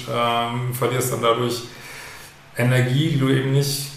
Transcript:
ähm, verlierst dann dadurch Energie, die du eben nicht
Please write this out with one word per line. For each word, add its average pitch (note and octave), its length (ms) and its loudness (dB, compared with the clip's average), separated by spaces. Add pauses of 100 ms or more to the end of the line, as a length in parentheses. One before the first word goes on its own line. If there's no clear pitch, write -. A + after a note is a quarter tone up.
(120)
ähm, A#2+ 640 0
verlierst B2+ 380 0
dann A2+ 100 -2
dadurch A#2 400 2 (920)
Energie, B2+ 540 4
die C3+ 80 2
du C3 100 2
eben C3+ 240 2
nicht - 440 0